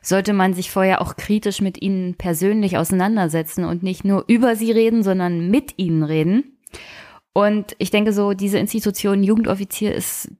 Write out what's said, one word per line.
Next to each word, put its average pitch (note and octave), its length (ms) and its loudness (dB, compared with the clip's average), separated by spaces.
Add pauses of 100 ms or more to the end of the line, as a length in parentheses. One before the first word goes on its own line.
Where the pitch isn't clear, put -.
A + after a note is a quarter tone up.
sollte F#3+ 300 0
man F#3+ 220 2
sich F3+ 180 -6
vorher F#3+ 300 2
auch - 160 -8
kritisch G#3 420 -2
mit F#3+ 220 -2
ihnen F#3 340 -4
persönlich F#3 640 0
auseinandersetzen F3+ 880 0
und F3 180 -4
nicht F#3 220 -6
nur G3 240 2
über A#3 260 4
sie A3+ 160 -2
reden, A3+ 320 4
sondern F3+ 480 0
mit D4 260 0
ihnen E3 260 0
reden. D#3+ 540 0 (760)
Und G#3 460 0
ich F#3 120 -4
denke G#3 220 2
so, G3+ 180 2
diese G3 280 0
Institution G3+ 640 0
Jugendoffizier G#3 680 0
ist - 460 -8